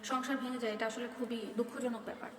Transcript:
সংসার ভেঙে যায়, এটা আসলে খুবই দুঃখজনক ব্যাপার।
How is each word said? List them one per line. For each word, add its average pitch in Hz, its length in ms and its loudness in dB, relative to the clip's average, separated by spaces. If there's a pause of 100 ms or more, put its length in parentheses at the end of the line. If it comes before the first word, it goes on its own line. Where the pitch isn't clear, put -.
সংসার 262 340 2
ভেঙে 247 200 0
যায়, 226 160 2
এটা 214 120 2
আসলে 240 220 0 (120)
খুবই 226 380 0
দুঃখজনক 233 480 0
ব্যাপার। - 340 -6